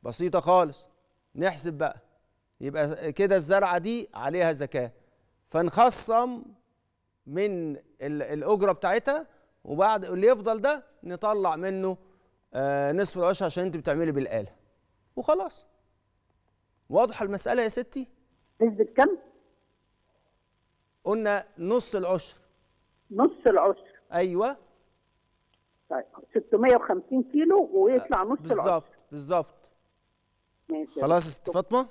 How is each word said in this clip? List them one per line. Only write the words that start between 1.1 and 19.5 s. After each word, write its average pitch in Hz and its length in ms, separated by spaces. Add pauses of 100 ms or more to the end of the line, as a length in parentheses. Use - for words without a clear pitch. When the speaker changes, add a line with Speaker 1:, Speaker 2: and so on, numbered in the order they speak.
Speaker 1:
نحسب 165 360
بقى، 147 240 (640)
يبقى 151 520
كده 196 240
الزرعة 180 420
دي 226 360
عليها 160 380
زكاة، 131 400 (580)
فنخصم 233 920 (840)
من 170 500
ال-، 147 460
الأجرة 175 500
بتاعتها 233 540 (380)
وبعد 190 400
اللي 180 220
يفضل 220 340
ده 277 220 (220)
نطلع 180 520
منه، 190 400 (580)
آه، 139 380
نصف 180 260
العشر 180 280
عشان 180 180
انت 175 120
بتعملي 160 360
بالآلة 117 360 (680)
وخلاص. 311 500 (1200)
واضحة 220 340
المسألة 220 380
يا 220 60
ستي؟ 247 400 (540)
Speaker 2:
نسبة 214 220
كم؟ 269 240 (2000)